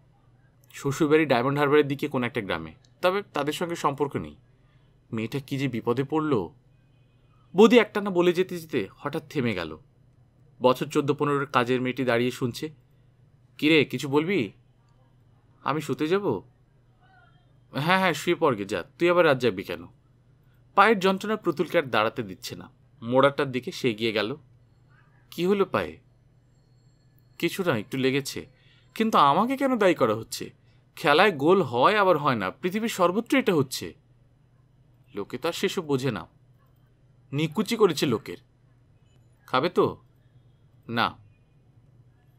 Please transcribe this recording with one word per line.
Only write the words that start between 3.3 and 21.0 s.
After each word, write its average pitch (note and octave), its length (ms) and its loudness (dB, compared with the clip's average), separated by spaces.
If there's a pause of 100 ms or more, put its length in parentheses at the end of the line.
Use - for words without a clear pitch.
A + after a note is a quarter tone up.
তাদের D3 200 -2
সঙ্গে E3+ 220 -6
সম্পর্ক C#3+ 400 -4
নেই। D#2 200 -8 (800)
মেয়েটা A2+ 260 -6
কি C#3 180 -8
যে C3+ 100 -4
বিপদে A#2+ 360 -2
পড়ল।" C#3+ 460 -2 (1080)
বৌদি A3+ 240 8
একটানা G#3 300 -2
বলে F3 240 2
যেতে F3+ 260 -4
যেতে D3 280 -6 (100)
হঠাৎ D3+ 300 -8
থেমে A#2+ 260 -2
গেল। D#2+ 240 -8 (840)
বছর B2+ 240 2
চোদ্দ D3 280 0
পনেরোর C#3+ 320 -2
কাজের B2 360 0
মেয়েটি B2+ 240 -4
দাঁড়িয়ে A#2+ 260 0
শুনছে। B2+ 380 -6 (880)
"কিরে, D3+ 280 4
কিছু C#3 240 -8
বলবি?" D3+ 420 0 (1120)
"আমি D#3 180 -4
শুতে D3+ 260 -4
যাব?" G3 180 0 (1500)
"হ্যাঁ, E3+ 260 0
হ্যাঁ, F#3 140 0
শুয়ে E3+ 220 -2
পড় D3+ 220 2
গে, G2+ 80 -6
যা, F#2+ 180 -4
তুই - 260 -2
আবার F3 160 4
রাত C#3 120 4
জাগবি G2+ 260 -2
কেন?" E2+ 240 -10 (880)
পায়ের G3+ 240 6
যন্ত্রণা F#3+ 360 0